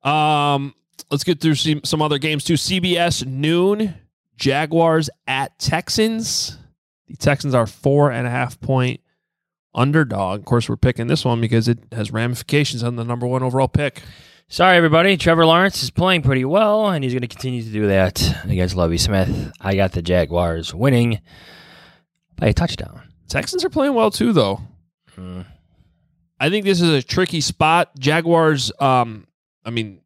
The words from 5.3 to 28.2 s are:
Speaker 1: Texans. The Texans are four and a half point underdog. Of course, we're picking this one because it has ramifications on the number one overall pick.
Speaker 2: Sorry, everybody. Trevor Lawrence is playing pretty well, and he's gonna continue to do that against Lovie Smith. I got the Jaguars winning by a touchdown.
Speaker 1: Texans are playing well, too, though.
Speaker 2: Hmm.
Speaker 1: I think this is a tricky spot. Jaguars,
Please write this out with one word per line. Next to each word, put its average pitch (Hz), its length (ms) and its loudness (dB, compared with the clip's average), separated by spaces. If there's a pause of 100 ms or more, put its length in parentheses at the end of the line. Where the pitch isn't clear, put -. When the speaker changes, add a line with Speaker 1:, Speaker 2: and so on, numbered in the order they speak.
Speaker 1:
Texans. - 960 -4 (500)
The - 100 -18
Texans 139 380 -2
are 117 120 4
four 143 440 2
and 123 160 -4
a - 20 -4
half 123 300 -6
point 127 420 -2 (720)
underdog. 110 680 0
Of - 60 -18
course, 120 220 0
we're 113 80 -4
picking 120 320 0
this 156 160 -2
one 120 160 0
because 113 280 0
it 117 120 0 (120)
has 107 200 -6
ramifications 120 720 -2
on 120 120 -4
the 117 80 -8
number 120 240 -6
one 127 160 -2
overall 131 240 0
pick. - 340 -4 (480)
Speaker 2:
Sorry, 180 280 4
everybody. 170 400 4
Trevor 165 280 4
Lawrence 170 380 4
is 123 80 -8
playing 180 320 2
pretty 131 220 2
well, 208 440 2
and 156 140 -2
he's 123 100 -2
gonna 123 140 -4
continue 123 360 -8
to 113 60 -10
do 107 180 0
that 95 580 2
against 92 300 0
Lovie 85 220 0
Smith. 92 540 -2 (100)
I 98 140 -2
got 95 160 0
the 87 100 -6
Jaguars 85 720 -2
winning 120 460 2 (1160)
by - 100 0
a 104 60 2
touchdown. - 480 -4 (260)
Speaker 1:
Texans - 380 -4
are - 40 -2
playing 285 240 0
well, 220 160 2
too, 220 220 0
though. 104 300 2 (540)
Speaker 2:
Hmm. 92 260 -14 (960)
Speaker 1:
I 143 100 0
think 208 160 -2
this 190 160 2
is 170 80 4
a 143 140 2
tricky 170 380 -2
spot. 160 580 0
Jaguars, 156 800 2